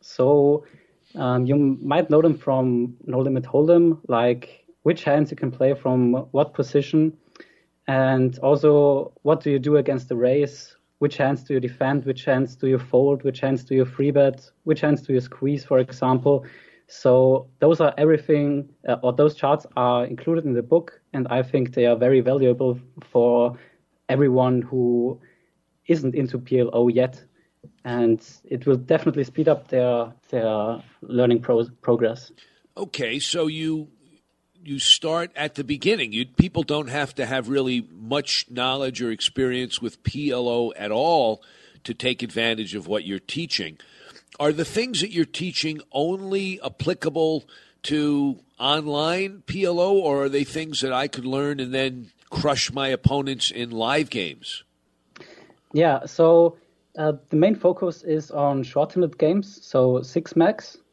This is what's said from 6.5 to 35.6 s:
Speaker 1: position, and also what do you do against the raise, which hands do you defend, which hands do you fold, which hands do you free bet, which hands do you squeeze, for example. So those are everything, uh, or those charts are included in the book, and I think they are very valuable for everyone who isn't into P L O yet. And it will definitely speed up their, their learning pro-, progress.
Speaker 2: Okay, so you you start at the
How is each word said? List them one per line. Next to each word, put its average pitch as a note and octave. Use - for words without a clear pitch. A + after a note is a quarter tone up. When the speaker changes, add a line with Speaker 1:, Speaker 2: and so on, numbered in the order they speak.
Speaker 1:
position, D#3
and C3
also C#3+
what D#3
do D3
you C#3
do D3
against C3+
the B2
raise, C3+
which D3
hands C#3
do -
you C3
defend, C3
which B2+
hands C3
do C#3
you C3
fold, C3+
which C3+
hands C3+
do C3+
you C3
free C#3
bet, C#3
which D#3
hands D3
do -
you B2+
squeeze, C3+
for C3
example. C3
So C3
those D#3+
are D3
everything, D3
uh, B2
or B2+
those D3
charts C#3+
are B2
included D#3+
in C3
the A#2+
book, E3
and C3
I B2+
think B2+
they B2
are A#2+
very B2+
valuable B2+
for A#2+
everyone B2+
who B2
isn't C#3+
into C3
P B2+
L A#2+
O A#2+
yet. B2+
And A#2+
it B2+
will C3+
definitely C#3+
speed D#3
up C#3+
their, A#2+
their A2+
learning B2
pro-, A#2+
progress. A#2
Speaker 2:
Okay, A2+
so D#3
you D#3
you C#3+
start E3
at D3
the C#3+